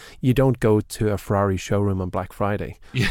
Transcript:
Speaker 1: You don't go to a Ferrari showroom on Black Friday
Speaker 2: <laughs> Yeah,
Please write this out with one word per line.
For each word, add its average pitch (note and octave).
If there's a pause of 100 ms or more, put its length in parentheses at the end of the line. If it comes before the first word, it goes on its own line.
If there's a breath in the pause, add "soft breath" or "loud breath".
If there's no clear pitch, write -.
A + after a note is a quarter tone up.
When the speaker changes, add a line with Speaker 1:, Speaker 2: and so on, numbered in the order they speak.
(200 loud breath)
Speaker 1:
You B2+
don't C3+
go G#2+
to G#2+
a G2
Ferrari G2
showroom G2+
on F2+
Black F#2
Friday -
Speaker 2:
<laughs> -
Yeah, B2